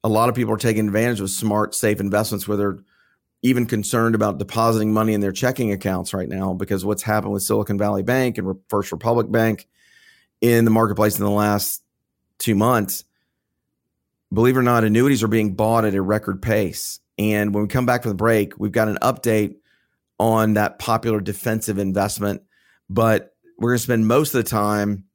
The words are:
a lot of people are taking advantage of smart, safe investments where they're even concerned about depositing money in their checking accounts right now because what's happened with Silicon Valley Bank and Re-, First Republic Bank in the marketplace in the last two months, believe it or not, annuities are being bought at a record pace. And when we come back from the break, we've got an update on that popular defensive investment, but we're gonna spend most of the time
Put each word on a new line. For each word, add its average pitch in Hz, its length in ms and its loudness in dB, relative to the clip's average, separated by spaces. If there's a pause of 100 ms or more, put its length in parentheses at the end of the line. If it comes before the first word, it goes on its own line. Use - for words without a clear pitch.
a 110 60 0
lot 110 200 2
of 117 60 -2
people 113 180 -2
are 107 60 -2
taking 110 280 0
advantage 110 340 0
of 95 100 -4
smart, 104 440 -2
safe 104 260 0
investments 101 480 -2
where 104 80 -2
they're 101 220 -2 (640)
even 123 220 2
concerned 113 500 0
about 107 240 0
depositing 110 540 0
money 110 220 2
in 104 80 0
their 98 100 0
checking 127 400 -2
accounts 95 400 -4
right 92 160 -6
now 95 240 -4
because 92 320 -4
what's 104 180 -2
happened 104 300 -2
with 98 100 -2
Silicon 104 360 -2
Valley 101 240 -2
Bank 123 340 0
and 92 120 -6
Re-, 95 200 -6
First 101 240 -4
Republic 113 380 -2
Bank 113 360 2 (760)
in 117 240 6
the 110 40 6
marketplace 107 480 2
in 101 60 -2
the 101 60 2
last 104 520 0 (560)
two 110 160 0
months, 107 500 2 (1300)
believe 117 260 4
it 131 40 4
or - 20 2
not, 120 220 4
annuities 117 380 4
are 110 60 0
being 107 260 0
bought 110 320 2
at 98 80 0
a 98 80 0
record 101 400 -2
pace. 104 580 -2 (160)
And 104 380 0
when 104 80 0
we 104 60 -4
come 127 180 -2
back 123 160 0
from 113 80 -4
the 98 60 -4
break, 110 420 0
we've 101 140 -4
got 110 160 2
an 101 120 -4
update 110 560 0 (640)
on 110 360 2
that 104 240 0
popular 113 420 -2
defensive 107 580 -4
investment, 101 640 -2 (480)
but 113 440 2 (240)
we're 117 120 0
gonna 123 80 2
spend 117 280 0
most 139 280 2
of 117 100 2
the - 60 -6
time 104 540 -2 (100)